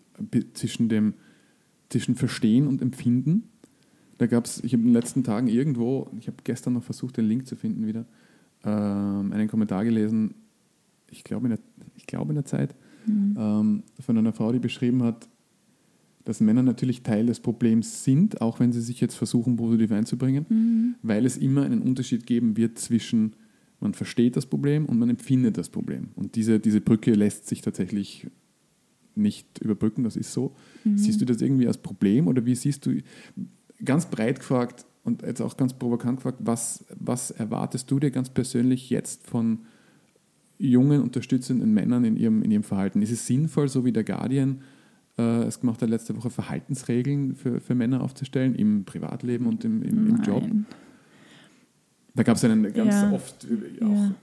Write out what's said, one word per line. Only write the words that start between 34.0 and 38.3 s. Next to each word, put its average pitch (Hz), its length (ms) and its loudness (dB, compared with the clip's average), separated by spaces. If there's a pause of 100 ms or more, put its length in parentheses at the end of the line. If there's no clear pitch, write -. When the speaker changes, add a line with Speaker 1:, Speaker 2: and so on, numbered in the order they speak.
Speaker 1:
breit 123 320 -2
gefragt 123 460 -4 (180)
und 117 180 -2
jetzt 127 200 -6
auch 120 160 -6
ganz 131 160 0
provokant 120 440 -2
gefragt, 131 240 -6
was, 117 440 -4 (140)
was 123 300 -4
erwartest - 640 -6
du 135 80 2
dir 143 100 0
ganz 127 200 -4
persönlich 127 600 0